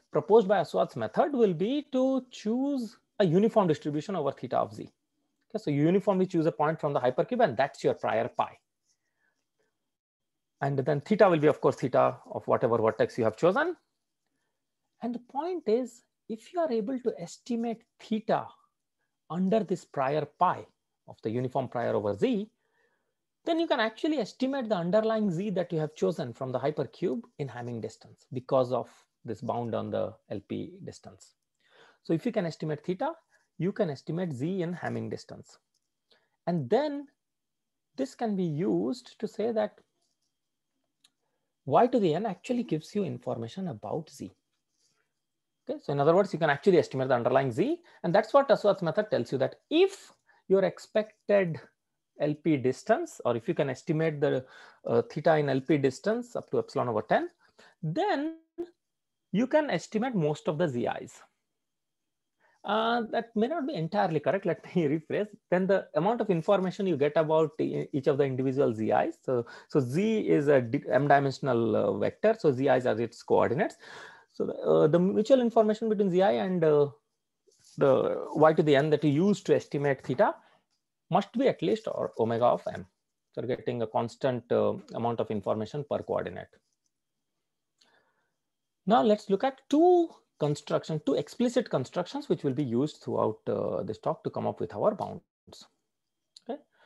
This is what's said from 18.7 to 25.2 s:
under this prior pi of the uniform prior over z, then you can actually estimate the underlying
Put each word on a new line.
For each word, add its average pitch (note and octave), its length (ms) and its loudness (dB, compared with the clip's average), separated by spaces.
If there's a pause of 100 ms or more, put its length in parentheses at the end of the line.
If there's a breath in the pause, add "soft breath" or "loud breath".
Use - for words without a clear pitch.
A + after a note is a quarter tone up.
under F#3 360 0
this E3 200 -6
prior D3 400 -2 (140)
pi D3 260 0 (440)
of A#2 160 -20
the A2+ 60 -2
uniform B2 360 -4
prior A#2 300 -4
over G#2 180 -2
z, G#3+ 340 -2 (960)
then E4 140 -2
you E4 80 0
can D4+ 140 0
actually D4+ 380 -2
estimate B3+ 500 -4
the G#3+ 80 0
underlying G#3+ 540 0